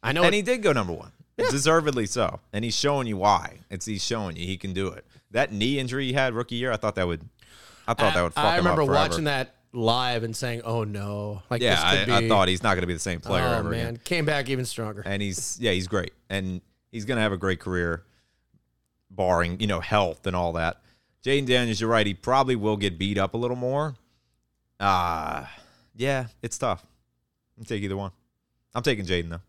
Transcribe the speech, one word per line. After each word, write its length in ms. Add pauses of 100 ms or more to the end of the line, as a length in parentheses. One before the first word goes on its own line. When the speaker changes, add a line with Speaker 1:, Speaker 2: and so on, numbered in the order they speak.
Speaker 1:
I 100
know 100
Speaker 2:
And 120
Speaker 1:
it 20
Speaker 2:
he 60
did 200
go 100
number 200
one. 200 (260)
Speaker 1:
Yeah. 120
Speaker 2:
Deservedly 560
so. 340 (120)
And 120
he's 120
showing 300
you 100
why. 440 (100)
It's, 160
he's 180
showing 320
you 100
he 120
can 160
do 140
it. 180 (240)
That 220
knee 260
injury 300
he 40
had 220
rookie 220
year, 160
I 40
thought 200
that 100
would, 160 (680)
I 60
thought 180
Speaker 1:
I, 40
Speaker 2:
that 60
would 120
fuck 100
Speaker 1:
I 80
Speaker 2:
him 60
Speaker 1:
remember 240
Speaker 2:
up 60
forever. 200
Speaker 1:
watching 160
that 300 (180)
live 500
and 120
saying, 300
"Oh 200
no!" 680
Like, 100
Speaker 2:
Yeah, 140 (200)
Speaker 1:
this 100
could 80
Speaker 2:
I, 40
I 60
Speaker 1:
be 60
Speaker 2:
thought 200
he's 140
not 140
gonna 100
be 80
the 40
same 220
player 260
Speaker 1:
Oh, 120
Speaker 2:
ever 120
Speaker 1:
man. 180
Speaker 2:
again. 160
Speaker 1:
Came 200
back 240
even 160
stronger. 400
Speaker 2:
And 160
he's, 400
yeah, 120
he's 140
great, 260 (180)
and 320 (280)
he's 140
gonna 160
have 120
a 40
great 240
career, 420 (1080)
barring, 500
you 60
know, 140
health 460
and 80
all 200
that. 260 (420)
Jaden 240
Daniels, 340
you're 100
right. 160
He 80
probably 420
will 220
get 200
beat 200
up 160
a 20
little 200
more. 380 (840)
Uh, 640 (500)
yeah, 320 (160)
it's 160
tough. 260 (720)
You 60
take 180
either 140
one. 160 (600)
I'm 80
taking 220
Jaden, 260
though. 180